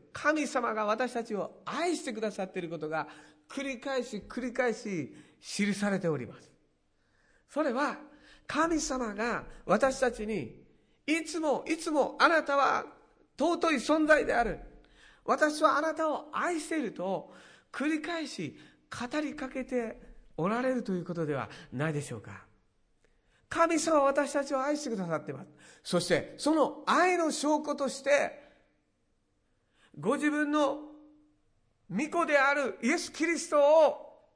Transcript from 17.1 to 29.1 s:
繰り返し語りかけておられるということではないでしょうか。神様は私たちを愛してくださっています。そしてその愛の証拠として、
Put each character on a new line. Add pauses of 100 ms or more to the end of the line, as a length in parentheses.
繰
り
返
し (320)
語
り
か
け
て (360)
お
ら
れ
る
と
い
う
こ
と
で
は (220)
な
い
で
し
ょ
う
か。 (1040)
神
様
は
私
た
ち
を
愛
し
て
く
だ
さ
っ
て
い
ま
す。 (340)
そ
し
て
そ
の
愛
の
証
拠
と
し
て、 (1500)